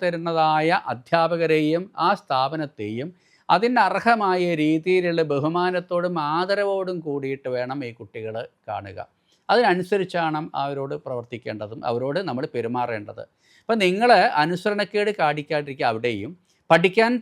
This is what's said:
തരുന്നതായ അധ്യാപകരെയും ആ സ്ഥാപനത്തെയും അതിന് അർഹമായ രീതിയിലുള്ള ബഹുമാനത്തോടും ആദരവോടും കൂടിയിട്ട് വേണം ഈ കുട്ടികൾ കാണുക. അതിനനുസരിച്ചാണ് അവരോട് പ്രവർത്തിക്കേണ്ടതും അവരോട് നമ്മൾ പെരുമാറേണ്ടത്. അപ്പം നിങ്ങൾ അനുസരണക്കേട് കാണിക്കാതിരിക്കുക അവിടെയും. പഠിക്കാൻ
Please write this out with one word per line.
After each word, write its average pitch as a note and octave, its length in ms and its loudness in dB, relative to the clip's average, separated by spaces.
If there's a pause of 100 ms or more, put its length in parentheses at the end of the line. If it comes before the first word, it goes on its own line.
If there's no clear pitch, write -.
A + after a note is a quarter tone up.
തരുന്നതായ E3 800 2 (140)
അധ്യാപകരെയും D#3+ 920 0 (240)
ആ - 20 4 (120)
സ്ഥാപനത്തെയും C#3 880 -4 (460)
അതിന് A#3+ 320 2
അർഹമായ F#3+ 560 2 (200)
രീതിയിലുള്ള E3+ 580 2 (100)
ബഹുമാനത്തോടും F3 840 -2 (200)
ആദരവോടും F#3+ 720 0
കൂടിയിട്ട് C3+ 500 -6
വേണം B2+ 320 -4
ഈ - 20 -8 (100)
കുട്ടികൾ A2 360 -10 (340)
കാണുക. G2 300 -10 (520)
അതിനനുസരിച്ചാണ് F3+ 880 0 (240)
അവരോട് C#3 320 -6 (100)
പ്രവർത്തിക്കേണ്ടതും A#2 720 -10 (100)
അവരോട് C3 300 -2 (100)
നമ്മൾ B2+ 140 -4 (100)
പെരുമാറേണ്ടത്. A#2 720 -4 (400)
അപ്പം A3+ 220 0
നിങ്ങൾ G3+ 260 4 (320)
അനുസരണക്കേട് G#3 680 -2 (100)
കാണിക്കാതിരിക്കുക D3 720 -2
അവിടെയും. A2+ 400 -4 (400)
പഠിക്കാൻ F#3+ 400 6 (100)